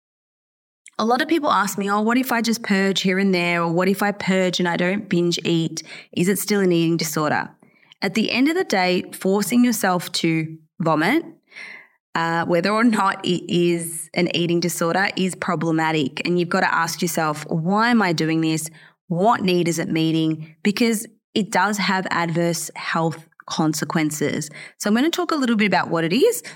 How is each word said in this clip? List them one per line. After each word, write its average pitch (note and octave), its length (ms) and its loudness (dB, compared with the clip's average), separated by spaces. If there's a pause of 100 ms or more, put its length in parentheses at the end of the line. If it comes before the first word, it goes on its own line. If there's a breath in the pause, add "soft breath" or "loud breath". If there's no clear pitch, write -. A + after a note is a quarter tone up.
(1000)
A G#3+ 60 0
lot B3 180 2
of D4+ 60 -4
people D#4 240 2
ask G3 260 0
me, G3 100 -2
"Oh, G#3 120 0
what A3+ 180 2
if B3+ 140 0
I A#3 100 2
just A3+ 220 -2
purge G3 380 2
here F#3 140 2
and G3 160 2
there? F3 300 2
Or E3+ 100 0
what F3+ 160 2
if G3 140 0
I G3+ 80 2
purge F#3+ 480 0
and F3 100 0
I E3+ 80 -2
don't F#3 320 -2
binge F3 360 2
eat? E3 400 -2 (280 loud breath)
Is F3 160 0
it F#3+ 120 0
still G#3 180 0
an F#3+ 140 2
eating E3 240 2
disorder?" D#3 520 -2 (540 soft breath)
At F#3+ 120 -2
the - 180 0
end C4 160 2
of E4 80 0
the F#4 80 0
day, F3+ 480 2
forcing G#3 520 2
yourself G3 480 0
to D#3+ 460 -2 (220)
vomit, E3 440 2 (920 loud breath)
uh, E3 300 0
whether F3 240 2
or A3 120 0
not G#3 420 2
it - 240 -2
is E3+ 640 0
an F3+ 200 0
eating E3+ 240 0
disorder, F3 580 0
is F#3 200 -2
problematic. D#3+ 920 -2
And F3 140 2
you've E3+ 80 0
gotta F#3 260 2
ask E3 260 -2
yourself, D#3 480 -2
"Why G3 420 0
am A3+ 120 4
I F3+ 100 2
doing D#3+ 280 0
this? D#3+ 280 0 (380 loud breath)
What G3 380 2
need F3 240 2
is E3 100 0
it E3 100 -4
meeting?" D#3+ 760 0
Because A3 420 0 (280)
it G#3+ 180 -2
does G3+ 260 2
have F#3+ 320 0
adverse E3+ 640 -2
health - 540 -4 (180)
consequences. D3+ 1000 -2 (300 loud breath)
So - 100 -4
I'm G#3 60 2
gonna C4+ 160 2
talk E4+ 200 -2
a E4+ 40 0
little C4 200 0
bit G#3+ 120 2
about F3 240 0
what E3 120 0
it E3 120 0
is, A4 280 2 (140 loud breath)